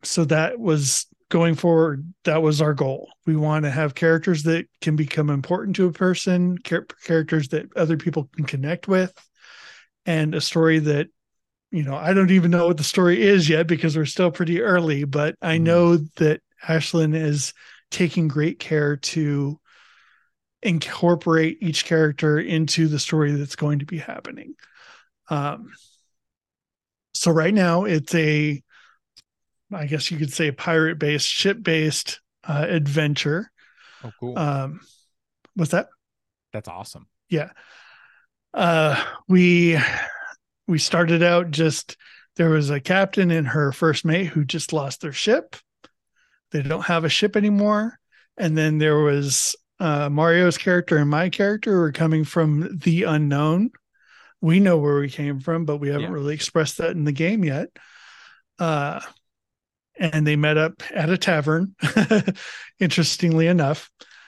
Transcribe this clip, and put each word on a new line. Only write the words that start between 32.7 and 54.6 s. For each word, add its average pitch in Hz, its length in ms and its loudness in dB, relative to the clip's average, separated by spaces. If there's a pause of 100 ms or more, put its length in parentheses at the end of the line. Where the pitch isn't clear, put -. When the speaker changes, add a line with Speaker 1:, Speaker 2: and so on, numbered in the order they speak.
Speaker 2:
Oh, 117 160 -12
cool. 123 180 -10
Speaker 1:
Um, 143 440 -4 (720)
what's 165 160 -2
that? 180 160 0 (640)
Speaker 2:
That's - 180 -12
awesome. 92 380 -16 (200)
Speaker 1:
Yeah. 156 220 -4 (1040)
Uh, 160 500 2 (240)
we, 175 520 6 (880)
we 170 100 2
started 170 460 2
out 175 260 2
just, 151 480 -2 (380)
there 165 160 2
was 151 180 2
a 143 100 -2
captain 185 520 2
and 160 160 0
her 143 240 0
first 156 340 0
mate 170 220 0
who 151 180 -2
just 156 280 -8
lost 139 280 -6
their 151 100 -10
ship. 254 440 -2 (960)
They 151 100 -4
don't 160 240 -6
have 170 180 0
a 160 60 -2
ship 196 260 0
anymore. 208 640 0 (400)
And 160 180 -2
then 156 220 2
there 151 220 2
was, 143 560 0 (240)
uh, 147 280 0
Mario's 165 500 4
character 175 400 0
and 147 120 4
my 160 200 0
character 208 500 0
were 160 120 2
coming 160 340 0
from 156 520 0
the 165 260 0
unknown. 151 680 0 (680)
We 170 200 4
know 185 180 4